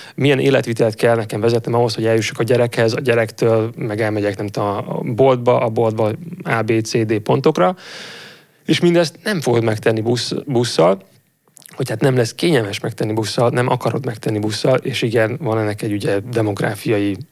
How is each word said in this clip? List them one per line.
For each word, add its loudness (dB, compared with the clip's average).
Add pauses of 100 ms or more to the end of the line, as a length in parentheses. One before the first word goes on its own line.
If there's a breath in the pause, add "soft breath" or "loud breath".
(160 loud breath)
milyen 2
életvitelt 2
kell 2
nekem -4
vezetnem 0
ahhoz, 2
hogy -2
eljussak 0
a -2
gyerekhez, 2
a -4
gyerektől 0
meg -4
elmegyek, -2
nem -6
tudom, -4
a -6 (120)
boltba, 4
a 0
boltba 0 (320)
A, 0
B, 2
C, -2
D 0
pontokra, 2 (920 loud breath)
és 2
mindezt 2
nem -2
fogod 2
megtenni 0
busz-, -2 (120)
busszal, 2 (720)
hogy -4
hát -6
nem 4
lesz 0
kényelmes 0
megtenni -4
busszal, 0
nem 0
akarod -2
megtenni -4
busszal, 0
és -6
igen, 0
van 0
ennek -2
egy -4
ugye -2
demográfiai -2 (140)